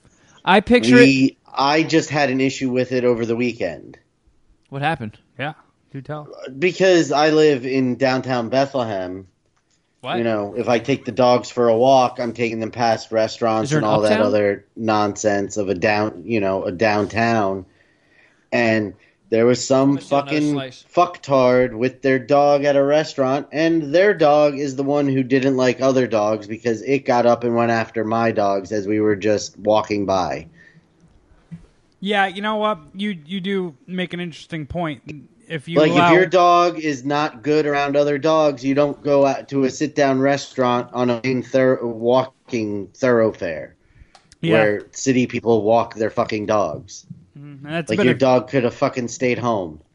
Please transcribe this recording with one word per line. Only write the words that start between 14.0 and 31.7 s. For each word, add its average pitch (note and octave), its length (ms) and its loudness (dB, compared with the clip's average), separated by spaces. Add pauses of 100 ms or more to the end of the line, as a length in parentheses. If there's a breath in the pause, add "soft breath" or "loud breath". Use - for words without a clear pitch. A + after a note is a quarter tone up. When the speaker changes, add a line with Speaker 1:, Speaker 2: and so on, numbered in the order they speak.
Speaker 2:
that G#2 120 2
Speaker 1:
uptown? G#2+ 120 2
Speaker 2:
other G2+ 400 0 (120)
nonsense G#2 800 -2
of G2+ 100 -4
a F#2+ 80 -2
down, G#2 500 -2
you A2 140 -2
know, F#2+ 240 -2
a G2+ 80 -6
downtown. G#2 920 -2 (880 soft breath)
And A2 400 0 (360 soft breath)
there A2+ 160 4
was B2 200 2
some C3+ 300 2
Speaker 1:
Let's C#3 120 -10
do C#3 80 -2
another C#3 160 0
Speaker 2:
fucking D3+ 220 -2
Speaker 1:
slice. C3+ 400 -10
Speaker 2:
fucktard B2+ 840 2
with B2+ 240 -4
their C3 180 2
dog C#3+ 440 2
at C#3+ 140 2
a C#3 60 4
restaurant, C#3 680 0
and D#3+ 420 0
their G3 200 4
dog D3 440 4
is C#3 200 -6
the C#3 60 -4
one C#3+ 260 0
who C3 140 0
didn't C3 340 2
like B2+ 240 2
other C3 260 2
dogs G#2+ 400 -2
because A2 360 -4
it C3+ 160 0
got B2 260 0
up A#2+ 180 2
and A#2+ 120 -2
went A#2 160 2
after A2 340 -2
my A2+ 260 0
dogs G2 400 -2
as G#2 160 -4
we G#2+ 140 0
were G#2+ 160 2
just G#2 420 -2
walking G#2 460 0
by. F2 420 -4 (1500 soft breath)